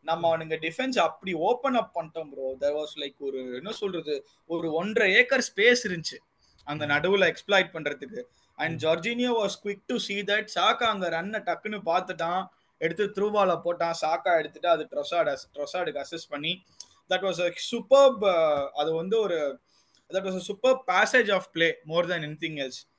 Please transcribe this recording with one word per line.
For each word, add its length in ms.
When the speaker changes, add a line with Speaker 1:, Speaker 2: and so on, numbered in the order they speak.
Speaker 1:
நம்ம 220
Speaker 2:
ம். 20
Speaker 1:
அவனுங்க 240
டிஃபென்ஸ் 440
அப்படி 340
ஓப்பன் 420
அப் 240
பண்ணிட்டோம், 320
ப்ரோ. 300
There 140
was, 300
like, 140
ஒரு, 360
என்ன 180
சொல்றது, 540
ஒரு 260
ஒன்றரை 420
ஏக்கர் 420
ஸ்பேஸ் 280
இருந்துச்சு 340
அந்த 220
Speaker 2:
ம். 40
Speaker 1:
நடுவுல 440
எக்ஸ்ப்ளாய்ட் 380
பண்றதுக்கு. 500
And 280
Speaker 2:
ம். 40
Speaker 1:
Jorginho 460
was 160
quick 240
to 80
see 240
that. 360
சாக்கா 300
அங்க 240
ரன்னை 340
டக்குன்னு 420
பார்த்துட்டான், 640
எடுத்து 260
த்ரூ 280
பால 220
போட்டான். 460
சாக்கா 380
எடுத்துட்டு 300
அது 220
ட்ரொசார்ட் 440
அஸ்-, 200
ட்ரொசார்டுக்கு 480
அசிஸ்ட் 260
பண்ணி, 340
that 140
was 180
a 120
superb, 500
uh, 480
அது 260
வந்து 260
ஒரு, 400
that 160
was 100
a 140
superb 380
passage 440
of 140
play 180
more 180
than 180
anything 340
else. 220